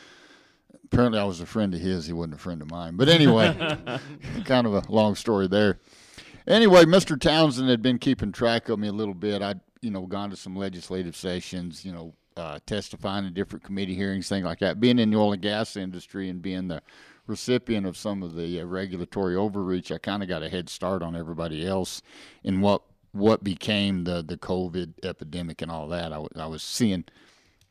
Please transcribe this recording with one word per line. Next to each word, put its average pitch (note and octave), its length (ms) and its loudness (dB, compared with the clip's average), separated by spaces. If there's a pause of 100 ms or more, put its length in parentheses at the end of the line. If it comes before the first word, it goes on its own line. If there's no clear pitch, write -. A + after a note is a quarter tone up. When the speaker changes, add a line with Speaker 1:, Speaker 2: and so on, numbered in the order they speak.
(840)
Speaker 1:
Apparently, A#2+ 360 2
I G2+ 40 2
was F2+ 160 -4
a E2+ 60 -10
friend G#2 280 0
of E2 60 -4
his. F2+ 260 -2
He E2+ 60 -6
wasn't E2 220 -6
a D2 40 -14
friend E2+ 240 -10
of D#2 80 -12
mine. E2+ 260 -10
But C3 120 4
anyway, B2+ 480 8
Speaker 2:
<laughs> C#3+ 880 -6
Speaker 1:
kind B2+ 220 2
of G#2 80 0
a F#2+ 140 2
long G#2+ 260 4
story G2 320 0
there. G2 320 4 (680)
Anyway, F#3+ 380 10
Mister D#3+ 320 6
Townsend D3 520 4
had A#2+ 140 6
been B2 160 2
keeping A#2+ 340 0
track A#2 360 0
of A2 100 0
me G#2 100 -2
a G2+ 40 -4
little G#2 220 -4
bit. G2 280 -2
I'd, G2 180 -6 (220)
you A2+ 80 -6
know, F#2 160 -6
gone G2+ 240 -6
to F#2 60 -12
some F#2 200 -12
legislative F#2 580 -6
sessions, F2+ 720 -8
you F#2+ 80 -12
know, E2 220 -14 (220)
uh, D#2 300 -10
testifying G2+ 580 -6
in F#2 100 -8
different F#2 300 -8
committee G2 300 -6
hearings, G2 340 -4
things G2 160 -2
like E2 160 -4
that. F#2 200 0
Being B2 180 6
in A2 120 4
the G#2+ 80 4
oil G#2 140 4
and F#2 100 -4
gas G#2 340 -4
industry F#2 520 -8
and F2+ 140 -8
being F#2 260 -6
the D#2+ 140 -8 (440)
recipient A2 600 -2
of E2+ 100 -8
some G2+ 260 -6
of E2 120 -10
the, E2+ 260 -6
uh, E2 40 -10
regulatory F#2 720 -4
overreach, F#2+ 560 -2
I E2 60 -6
kinda G2+ 280 -6
got E2+ 160 -6
a D#2+ 60 -6
head E2+ 200 -6
start F#2 340 -4
on E2 120 -6
everybody E2 520 -6
else F#2+ 360 -4 (400)
in F#2+ 180 0
what, G2+ 220 4 (300)
what G#2 320 4
became G2 600 -2
the, F2 180 -4
the D#2+ 140 -10
covid F2+ 580 -4 (100)
epidemic E2+ 580 -10
and E2 80 -8
all D#2 180 -8
that. E2+ 240 -4
I, D2+ 40 -8
w-, D#2 200 -10
I D#2+ 100 -10
was D#2 160 -10
seeing G2 420 0 (680)